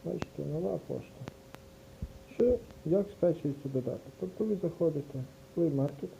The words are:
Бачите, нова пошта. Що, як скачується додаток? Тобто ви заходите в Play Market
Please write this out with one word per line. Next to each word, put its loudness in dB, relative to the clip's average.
Бачите, -6
нова 0
пошта. -6
Що, 6
як 4
скачується 2
додаток? -2
Тобто -2
ви 2
заходите 0
в 0
Play 4
Market 0